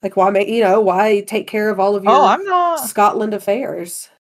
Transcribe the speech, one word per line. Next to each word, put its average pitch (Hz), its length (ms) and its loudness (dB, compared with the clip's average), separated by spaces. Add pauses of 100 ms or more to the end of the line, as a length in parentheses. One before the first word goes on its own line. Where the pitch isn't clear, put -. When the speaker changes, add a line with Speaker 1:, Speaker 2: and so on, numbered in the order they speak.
Speaker 1:
Like, 196 120 -6
why 196 140 4
ma-, 196 100 0
you 214 220 0
know, 202 180 4
why 202 420 2
take 214 260 -6
care 214 220 -4
of 190 100 -4
all 202 160 2
of 190 120 -4
Speaker 2:
Oh, 214 40 4
Speaker 1:
your 269 100 6
Speaker 2:
I'm 262 240 2
not 349 420 -2
Speaker 1:
Scotland 214 460 0
affairs? 196 760 -6 (180)